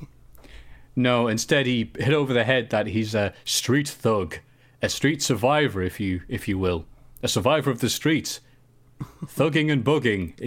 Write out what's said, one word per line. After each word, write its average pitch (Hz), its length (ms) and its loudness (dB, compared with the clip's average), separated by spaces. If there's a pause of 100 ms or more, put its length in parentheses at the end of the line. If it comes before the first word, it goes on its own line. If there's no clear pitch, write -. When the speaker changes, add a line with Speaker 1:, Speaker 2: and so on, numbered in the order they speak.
Speaker 1:
<laughs> 147 60 -16 (920)
Speaker 2:
No, 123 320 4
instead 123 380 2
he 117 300 0
hit 131 160 0
over 143 200 0
the 120 100 4
head 120 280 0
that 107 180 0
he's 107 260 -2
a 101 180 2 (120)
street 143 440 0
thug, 104 500 -2 (440)
a 98 60 0
street 151 340 0
survivor, 123 580 2
if 90 200 -4
you, 92 280 -4
if 117 200 -6
you 95 100 -2
will, 90 280 -2 (360)
a 127 60 -2
survivor 135 420 0
of 120 80 -4
the 120 100 0
streets, - 520 -2 (840)
thugging 151 460 0
and 131 140 2
bugging. 110 520 2 (100)